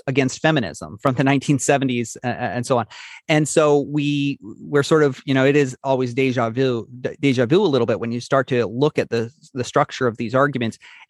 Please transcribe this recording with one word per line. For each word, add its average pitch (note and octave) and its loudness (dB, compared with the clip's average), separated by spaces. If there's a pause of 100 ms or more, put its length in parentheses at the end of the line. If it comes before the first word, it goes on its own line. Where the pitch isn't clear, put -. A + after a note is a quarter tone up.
against C3 0
feminism G#2+ -2
from C3 -2
the C#3 0
nineteen C#3 2
seventies, B2+ -2
uh, B2+ -6
and A#2 -6
so C3 2
on. A2+ 0 (420)
And D#3 2
so D3 4
we, C#3+ -2
we're C#3+ -2
sort D#3 4
of, C#3 0
you C3+ -2
know, C3+ 4
it C#3 4
is C3 2
always C3 -2
deja B2+ 0
vu, A#2+ -2 (140)
de-, B2 -8
deja B2+ 2
vu F3 4
a - 4
little C3 2
bit G#2 0
when A#2 -6
you A#2+ -6
start C3+ 0
to A#2+ 0
look C3 -2
at A2 0
the, A#2 -4 (220)
the B2 -4
structure - 0
of A2 -4
these A#2+ -4
arguments. C3 0 (320)